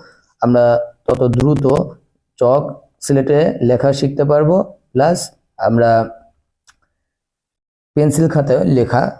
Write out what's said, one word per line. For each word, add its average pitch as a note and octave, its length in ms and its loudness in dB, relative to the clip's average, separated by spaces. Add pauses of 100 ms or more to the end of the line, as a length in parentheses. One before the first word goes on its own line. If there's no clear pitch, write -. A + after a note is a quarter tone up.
(420)
আমরা A#2+ 220 2 (380)
তত - 180 -2 (100)
দ্রুত C3+ 340 0 (720)
চক B2+ 240 2 (380)
স্লেটে C#3+ 400 0 (220)
লেখা B2 300 2
শিখতে C#3+ 320 -4
পারবো, D3+ 320 2 (340)
প্লাস D#3 280 0 (400)
আমরা A#2 320 0 (2000)
পেন্সিল D3+ 320 2
খাতায় C#3 360 0
লেখা B2+ 380 0 (180)